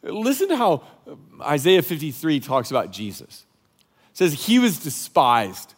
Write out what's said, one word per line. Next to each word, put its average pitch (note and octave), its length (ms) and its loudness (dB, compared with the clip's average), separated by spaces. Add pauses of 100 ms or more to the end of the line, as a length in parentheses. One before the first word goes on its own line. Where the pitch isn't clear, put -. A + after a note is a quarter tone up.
Listen C4 480 -2
to D#4+ 80 0
how F#3+ 260 0 (560)
Isaiah D3+ 420 2
fifty-three D3+ 600 -2
talks C3 300 -2
about G#2 200 -2
Jesus. - 540 -14 (680)
It - 60 -20
says, D#3 300 0
"He A#3+ 120 6
was G#3+ 200 2
despised A#2+ 1000 0